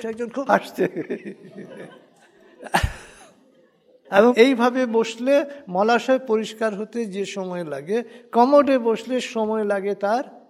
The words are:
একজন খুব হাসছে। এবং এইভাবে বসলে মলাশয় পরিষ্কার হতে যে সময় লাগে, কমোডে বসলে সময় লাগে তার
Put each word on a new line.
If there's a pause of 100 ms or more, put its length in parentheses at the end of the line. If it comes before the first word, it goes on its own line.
একজন
খুব
হাসছে। (3250)
এবং
এইভাবে
বসলে (220)
মলাশয়
পরিষ্কার
হতে
যে
সময়
লাগে, (280)
কমোডে
বসলে
সময়
লাগে
তার (260)